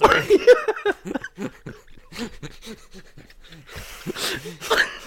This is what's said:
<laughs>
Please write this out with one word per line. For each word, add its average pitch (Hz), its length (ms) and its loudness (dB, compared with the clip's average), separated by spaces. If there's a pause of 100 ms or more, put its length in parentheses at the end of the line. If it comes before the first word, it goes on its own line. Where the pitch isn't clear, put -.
<laughs> - 40 6 (4000)